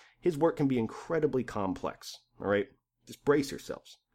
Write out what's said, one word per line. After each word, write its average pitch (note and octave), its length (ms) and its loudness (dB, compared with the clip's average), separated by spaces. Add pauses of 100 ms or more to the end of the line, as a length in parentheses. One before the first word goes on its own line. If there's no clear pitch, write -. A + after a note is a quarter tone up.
(220)
his E3+ 160 2
work D#3+ 180 4
can C#3+ 120 2
be C3 100 2
incredibly C3 640 0
complex, - 760 -6 (200)
all F#2+ 80 -4
right? G2+ 200 2 (380)
Just - 200 -20
brace C#3+ 260 4
yourselves. - 460 -12 (180)